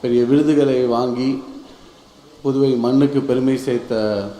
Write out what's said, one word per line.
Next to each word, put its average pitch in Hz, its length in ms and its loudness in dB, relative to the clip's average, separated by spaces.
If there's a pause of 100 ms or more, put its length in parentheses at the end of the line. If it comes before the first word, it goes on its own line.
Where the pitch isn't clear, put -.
பெரிய 120 220 2
விருதுகளை 139 600 2
வாங்கி 123 560 -2 (1000)
புதுவை 135 340 2
மண்ணுக்கு 135 420 2
பெருமை 131 380 0
சேர்த்த 110 640 -2 (160)